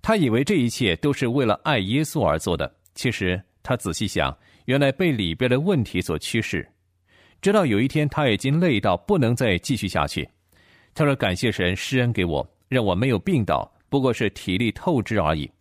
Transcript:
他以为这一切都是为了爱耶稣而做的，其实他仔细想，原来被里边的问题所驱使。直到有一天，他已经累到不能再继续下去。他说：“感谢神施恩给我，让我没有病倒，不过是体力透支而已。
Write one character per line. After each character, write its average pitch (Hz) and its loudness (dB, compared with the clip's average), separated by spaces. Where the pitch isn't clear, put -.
他 220 2
以 151 2
为 117 2
这 208 0
一 123 2
切 107 0
都 143 0
是 127 -2
为 127 0
了 104 2
爱 143 0
耶 113 0
稣 143 -2
而 80 2
做 85 -2
的， 69 -6
其 123 -2
实 98 -2
他 123 -4
仔 87 -6
细 104 -4
想， 69 -2
原 131 0
来 139 2
被 175 0
里 95 -2
边 127 -2
的 127 2
问 160 0
题 90 -2
所 80 -2
驱 - -4
使。 - -4
直 196 2
到 202 4
有 104 2
一 131 2
天， 151 0
他 143 0
已 101 2
经 143 0
累 151 2
到 95 2
不 196 0
能 123 2
再 110 2
继 123 -2
续 101 -4
下 76 0
去。 73 -6
他 156 0
说 143 2
：“感 95 0
谢 110 0
神 92 0
施 131 -2
恩 120 0
给 95 0
我， 73 -2
让 123 0
我 95 2
没 123 0
有 107 2
病 151 0
倒， 73 -2
不 143 2
过 131 2
是 110 0
体 - -4
力 113 0
透 147 0
支 107 0
而 80 2
已。 73 -6